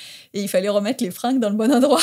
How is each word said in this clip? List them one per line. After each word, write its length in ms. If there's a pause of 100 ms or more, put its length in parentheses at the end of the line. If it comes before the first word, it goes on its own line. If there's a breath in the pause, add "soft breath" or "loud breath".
(340 loud breath)
Et 80
il 80
fallait 200
remettre 340
les 80
fringues 280
dans 100
le 60
bon 160
endroit 320